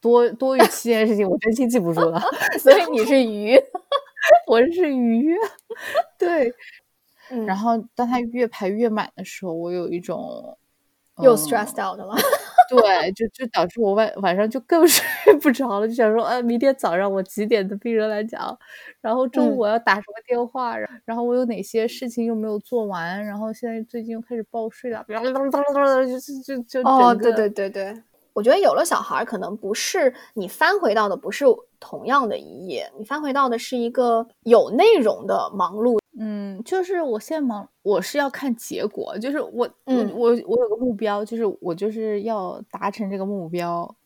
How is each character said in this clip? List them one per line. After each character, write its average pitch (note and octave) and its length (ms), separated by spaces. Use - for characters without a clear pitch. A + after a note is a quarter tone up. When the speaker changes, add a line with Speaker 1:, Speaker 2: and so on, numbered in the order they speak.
Speaker 1:
多， A#3+ 300
多 C4 220
于 C4+ 120
七 - 240
件 A3 160
事 A3 100
情 G3+ 100
我 F3+ 120
真 A3 160
心 B3+ 120
记 A#3 140
不 E3+ 140
住 E3 80
了。 E3 180
<laughs> C5+ 240
Speaker 2:
<laughs> - 160
所 C4+ 180
以 F4 120
你 C#4+ 160
是 C4+ 180
鱼。 G#3+ 320
<laughs> C#5+ 920
Speaker 1:
我 A#3 140
是 E4 240
鱼， B3 400
<laughs> - 420
对。 D#4+ 340
Speaker 2:
嗯。 A3+ 160
Speaker 1:
然 F#3+ 100
后 A#3 220
当 A#3+ 120
它 B3 140
越 A#3+ 260
排 G#3+ 220
越 A3 180
满 G#3+ 300
的 F#3+ 80
时 - 220
候， E3 80
我 E3+ 180
有 F3+ 160
一 E3+ 100
种， - 600
Speaker 2:
又 B3+ 120
stressed A3 480
out F#3+ 160
了。 - 160
Speaker 1:
嗯， F#4 40
Speaker 2:
<laughs> - 260
Speaker 1:
对， F#3 420
就， A3+ 220
就 C4 180
导 F3+ 140
致 G#3 140
我 G3 140
晚， G#3+ 180
晚 F3+ 140
上 G#3 120
就 A#3+ 120
更 E4+ 260
<laughs> - 20
睡 - 140
不 D4+ 100
着 A3+ 300
了， A3 80
就 A#3 60
想 A3+ 200
说， A3+ 100
啊， A#3+ 180
明 A#3 160
天 C4+ 180
早 F3 200
上 G3 160
我 G3 100
几 G3+ 240
点 G#3+ 200
的 G3+ 120
病 A#3 160
人 G#3+ 160
来 G#3 120
讲， - 340
然 A3 140
后 C4 140
中 B3 220
午 C4+ 80
我 A3 100
要 A3 100
打 A3+ 180
什 G#3 60
么 G#3 120
电 A#3+ 220
话， A#3+ 300
Speaker 2:
嗯。 A3 260
Speaker 1:
然 A3+ 120
后 A#3 80
我 A#3+ 100
有 B3+ 120
哪 G#3+ 160
些 A3 260
事 A#3+ 200
情 A#3 160
又 A#3 100
没 A3 120
有 G#3+ 140
做 A3+ 260
完， F#3 400
然 G3+ 120
后 A3 140
现 A#3 180
在 A3+ 140
最 A#3 200
近 A3+ 80
又 A3+ 80
开 A#3+ 160
始 A3+ 140
暴 A3+ 200
睡 B3 220
了， A3 140
<laughs> - 20
就， G#3+ 60
就， C4+ 1300
就， C4 200
就 - 60
整 B3+ 160
个 B3+ 60
Speaker 2:
哦， B3+ 240
对， A3+ 180
对， A3 180
对， G3+ 200
对。 G3+ 300
我 - 100
觉 A3 80
得 D#4+ 80
有 E4 160
了 D4 100
小 A3+ 160
孩 - 160
儿， D#3+ 80
可 G#3+ 140
能 F3+ 180
不 G#3 180
是， C#4 400
你 G#3 120
翻 F4+ 340
回 A#3+ 140
到 G#3+ 140
的 F#3 80
不 - 160
是 - 120
同 - 260
样 B3+ 220
的 B2+ 100
一 F2 300
页， A2 280
你 G#3+ 80
翻 C#4+ 160
回 D4 120
到 C#4 160
的 A#3 100
是 B3 180
一 A#3 140
个 A#3 340
有 A3+ 260
内 F#4+ 280
容 G#3 280
的 D#3+ 280
忙 F3+ 220
碌。 A3+ 220
Speaker 1:
嗯， G3+ 460
就 F#4 200
是 F4+ 180
我 A#3+ 160
现 D#4+ 220
在 C#4+ 60
忙， G#3 220
我 - 200
是 - 160
要 C#4+ 120
看 C4+ 240
结 - 320
果， - 320
就 A#3+ 140
是 D4 80
我， - 120
我， A#3 160
Speaker 2:
嗯。 A#3 280
Speaker 1:
我， A#3 140
我 A#3 160
有 A3+ 60
个 G#3+ 80
目 A#3+ 180
标， G#3 300
就 A3+ 120
是 A3+ 80
我 F3 140
就 G3 160
是 G#3+ 320
要 G3+ 480
达 G#3 200
成 G3+ 200
这 G3 80
个 F#3+ 80
目 G3 220
标。 F3 580